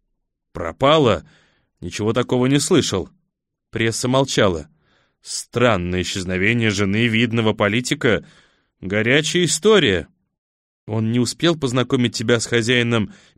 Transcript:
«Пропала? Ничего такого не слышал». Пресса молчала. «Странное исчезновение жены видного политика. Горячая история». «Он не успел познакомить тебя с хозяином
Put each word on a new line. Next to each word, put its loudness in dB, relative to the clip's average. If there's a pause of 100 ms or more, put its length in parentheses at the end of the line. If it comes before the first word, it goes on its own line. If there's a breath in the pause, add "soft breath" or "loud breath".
(520)
«Пропала? 2 (560 soft breath)
Ничего -4
такого 0
не 2
слышал». 0 (600)
Пресса -2
молчала. 0 (520)
«Странное -2
исчезновение -2
жены 0
видного 0
политика. 0 (560 soft breath)
Горячая 0
история». 2 (800)
«Он -4
не -2
успел 0
познакомить -2
тебя 0
с -4
хозяином 0 (260 loud breath)